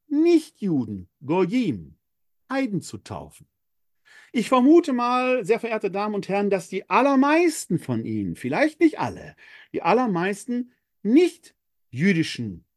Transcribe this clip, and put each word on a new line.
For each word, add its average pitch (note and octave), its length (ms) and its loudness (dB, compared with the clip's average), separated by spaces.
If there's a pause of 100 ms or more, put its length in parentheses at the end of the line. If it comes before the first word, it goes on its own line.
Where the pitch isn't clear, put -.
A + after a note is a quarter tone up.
Nichtjuden, G3+ 1000 0 (160)
Goyim, E3+ 680 -2 (580)
Heiden A#3 300 -2
zu - 160 -14
taufen. D2+ 480 -14 (880)
Ich A3+ 160 -2
vermute C#4+ 440 6
mal, B3 520 0
sehr G#3+ 140 0
verehrte G#3+ 320 -4
Damen G3+ 240 -4
und G3+ 140 -6
Herren, G3+ 220 0
dass F#3+ 180 -2
die - 220 -8
allermeisten C#4 880 2
von A2+ 260 -4
Ihnen, G2+ 320 -4
vielleicht G#3 440 -2
nicht D#4+ 200 2
alle, F2+ 340 -8 (380)
die D#3 80 -6
allermeisten G#3 920 -2 (300)
nicht D#4 520 2 (360)
jüdischen B2+ 760 -2 (120)